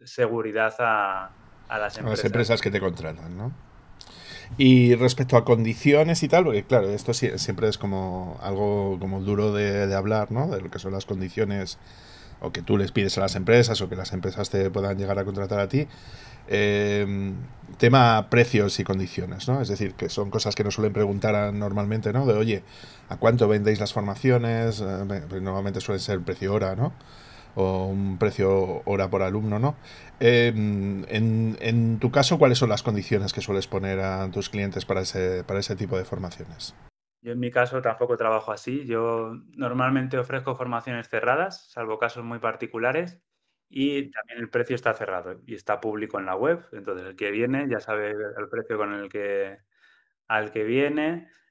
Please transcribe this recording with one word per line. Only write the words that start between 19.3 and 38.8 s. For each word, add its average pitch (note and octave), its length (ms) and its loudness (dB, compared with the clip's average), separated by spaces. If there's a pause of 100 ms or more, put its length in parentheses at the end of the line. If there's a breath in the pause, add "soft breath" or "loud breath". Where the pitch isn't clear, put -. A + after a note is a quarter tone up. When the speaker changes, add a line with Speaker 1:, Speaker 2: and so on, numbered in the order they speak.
Speaker 2:
¿no? C3+ 120 2
Es G#2+ 80 -2
decir, G2 260 -4
que - 140 -4
son G2+ 220 -4
cosas G#2+ 260 -2
que G#2 80 0
nos G2+ 100 -2
suelen G#2+ 180 0
preguntar G#2 440 2
a-, G#2 160 0
normalmente, G#2 600 -2
¿no? C3 140 2
De, A2+ 80 6
"Oye, G#2+ 280 2 (460 loud breath)
¿a - 100 -6
cuánto A#2 300 6
vendéis G#2+ 320 4
las G2+ 120 -2
formaciones?". A2+ 880 0
Eh, G2+ 40 -4 (220)
ve-, F#2+ 220 -4
pues F#2 140 -6
normalmente F#2+ 380 -4
suele G2 200 -4
ser G2+ 160 -2
el F2 80 -4
precio F#2+ 300 -2
hora, F#2+ 220 0
¿no? B2 160 0 (640 loud breath)
O F#2+ 300 2
un G2 320 -2
precio F#2+ 680 2
hora G2 260 0
por F#2+ 120 0
alumno, G#2 360 -2
¿no? C#3 180 0 (440 loud breath)
Em, G#2+ 880 4
en, A2 520 2
en A2+ 380 2
tu A#2+ 120 0
caso, C#3+ 280 2
¿cuáles B2+ 200 6
son B2 120 2
las G2+ 120 -2
condiciones G2+ 500 -2
que G2 80 -8
sueles G2 260 -2
poner F#2+ 340 -2
a F#2+ 300 -4
tus G2 200 -6
clientes G2 340 -4
para F#2+ 180 -2
ese, F#2 420 -2
para G2 160 -4
ese G2+ 160 -6
tipo F#2+ 220 -4
de F#2 60 -4
formaciones? E2+ 720 -10 (480)
Speaker 1:
Yo A#2+ 100 -10
en B2 80 -6
mi B2 100 -4
caso B2+ 320 0
tampoco A#2+ 340 0
trabajo A2 360 0
así. C3 340 -6